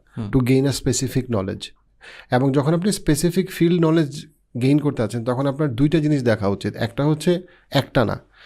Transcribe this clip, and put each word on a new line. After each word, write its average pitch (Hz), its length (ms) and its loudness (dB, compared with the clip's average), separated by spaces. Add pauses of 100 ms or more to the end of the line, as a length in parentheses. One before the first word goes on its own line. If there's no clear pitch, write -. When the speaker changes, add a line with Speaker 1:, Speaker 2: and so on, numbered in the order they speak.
(160)
Speaker 1:
হুম। 107 140 -8
Speaker 2:
to 131 100 2
gain 131 260 2
a 135 60 0 (100)
specific 127 440 -2
knowledge। 98 380 -4 (680)
এবং 131 220 2
যখন 147 220 2
আপনি 180 180 0
স্পেসিফিক 175 580 0
ফিল্ড 170 360 2
নলেজ 151 400 0 (360)
গেইন 143 160 4
করতে 139 240 -2
আছেন 110 220 -4
তখন 127 220 -2
আপনার 139 280 -2
দুইটা 151 240 2
জিনিস 151 240 2
দেখা 104 260 2
উচিত। 101 280 -2
একটা 117 280 -2
হচ্ছে, 160 380 0 (280)
একটা 135 340 0
না, 98 160 -4 (260)